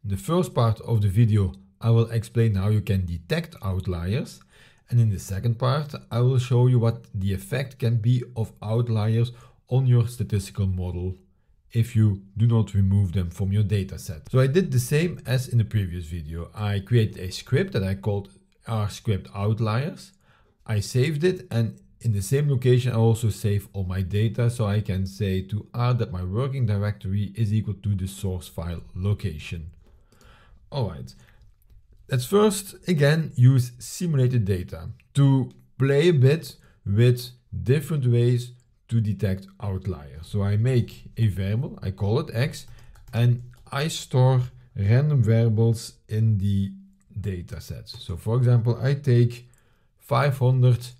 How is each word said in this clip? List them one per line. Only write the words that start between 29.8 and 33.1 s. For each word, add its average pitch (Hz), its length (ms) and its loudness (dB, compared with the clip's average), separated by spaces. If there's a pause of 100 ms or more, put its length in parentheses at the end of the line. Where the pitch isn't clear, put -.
All 123 180 -4
right, 69 240 -14 (960)
let's 127 160 -2
first, 208 500 2 (120)
again, 151 480 2